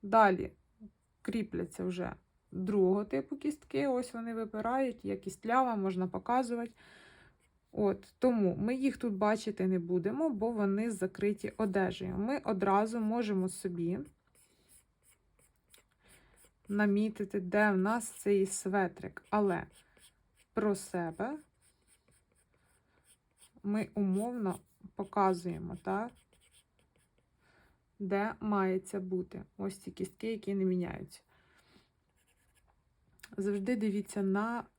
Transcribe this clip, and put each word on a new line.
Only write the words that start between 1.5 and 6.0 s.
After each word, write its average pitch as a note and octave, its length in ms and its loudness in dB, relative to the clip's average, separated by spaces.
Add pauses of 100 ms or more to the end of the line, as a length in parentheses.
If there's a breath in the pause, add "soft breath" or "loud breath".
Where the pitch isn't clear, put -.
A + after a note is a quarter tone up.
вже F3+ 300 -4 (360)
другого F#3+ 540 2
типу C4+ 320 -4
кістки, C#4+ 500 -2
ось B3 260 -2
вони A#3 200 -6
випирають, A3+ 720 -2
є G3 120 -2
кістлява, A#3 580 2
можна F#3+ 320 0